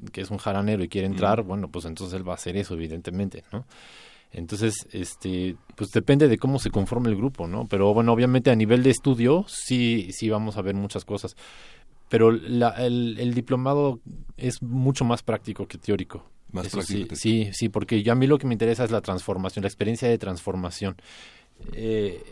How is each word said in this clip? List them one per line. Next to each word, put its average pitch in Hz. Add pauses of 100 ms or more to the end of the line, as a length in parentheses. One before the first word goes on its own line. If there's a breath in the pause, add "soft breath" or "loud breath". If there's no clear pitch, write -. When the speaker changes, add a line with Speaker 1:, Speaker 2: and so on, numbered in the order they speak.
(120)
Speaker 1:
que -
es 92
un 104
jaranero 101
y 85
quiere 95
entrar, 98
Speaker 2:
Ujú. 95
Speaker 1:
bueno, 98
pues 85
entonces 87
él 95
va 92
a 85
hacer 90
eso, 95
evidentemente, 85
¿no? 120 (680 loud breath)
Entonces, 101
este, 92 (200)
pues -
depende 143
de 117
cómo 135
se -
conforme 120
el 104
grupo, 104
¿no? 107
Pero 101
bueno, 117
obviamente 123
a 123
nivel 110
de 131
estudio 131
sí, 117
sí 110
vamos 107
a 104
ver 98
muchas 101
cosas. 101 (720 loud breath)
Pero 113
la, 117
el, 120
el 123
diplomado 131 (380)
es 127
mucho 131
más 117
práctico 107
que -
teórico. - (260)
Speaker 2:
Más 92
Speaker 1:
Eso 101
Speaker 2:
práctico 98
Speaker 1:
sí, -
Speaker 2:
que -
Speaker 1:
sí, 110
sí, 113
porque 107
yo, 113
a -
mí 131
lo 147
que 139
me 127
interesa 113
es 110
la 110
transformación, 95
la 98
experiencia 113
de 117
transformación. 92 (760 loud breath)
Eh, 107